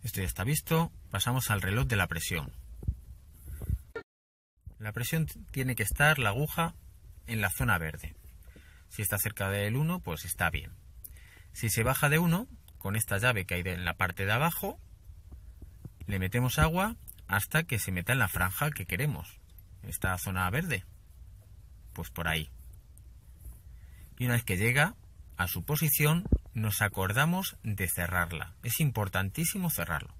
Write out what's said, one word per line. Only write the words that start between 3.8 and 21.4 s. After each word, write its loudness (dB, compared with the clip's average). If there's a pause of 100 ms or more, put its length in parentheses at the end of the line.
La -4
presión 0
t-, -10 (120)
tiene 0
que 0
estar 6
la 4
aguja 0 (520)
en 0
la 2
zona 2
verde. -6 (720)
Si -6
está 0
cerca -2
del 2
uno, 0
pues -6
está 0
bien. -6 (800)
Si -2
se 2
baja 4
de 6
uno, 4 (300)
con -2
esta 0
llave 2
que -4
hay 0
de, -2
en -6
la -2
parte 0
de 2
abajo, 0 (1300)
le 0
metemos 2
agua 4 (320)
hasta 2
que 0
se -2
meta 0
en 4
la 4
franja 0
que -6
queremos, -2 (420)
esta -2
zona 0
verde, -2 (1080)